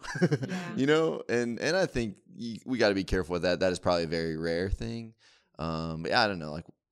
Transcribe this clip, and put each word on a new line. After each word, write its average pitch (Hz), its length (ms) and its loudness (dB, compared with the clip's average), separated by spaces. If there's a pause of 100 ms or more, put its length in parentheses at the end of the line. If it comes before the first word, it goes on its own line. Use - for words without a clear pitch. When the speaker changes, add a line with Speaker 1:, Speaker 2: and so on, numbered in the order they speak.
Speaker 1:
<laughs> - 120 -4
Speaker 2:
Yeah. 175 560 -2
Speaker 1:
you 131 80 2
know? 156 420 4
And, 117 320 0
and 151 160 0
I 190 120 2
think 113 280 -2 (180)
y-, 117 320 -10
we 127 120 -2
gotta 107 180 6
be 95 80 2
careful 90 300 0
with 87 100 0
that. 87 180 2
That 92 100 4
is 90 80 -2
probably 87 240 2
a 82 40 -2
very 82 300 -2
rare 85 320 -2
thing. 113 440 -6 (460)
Um, 80 440 -4
but 65 80 -2
yeah, 120 120 4
I 107 40 4
don't 95 120 -2
know. 76 120 -8
Like, 82 140 -8 (260)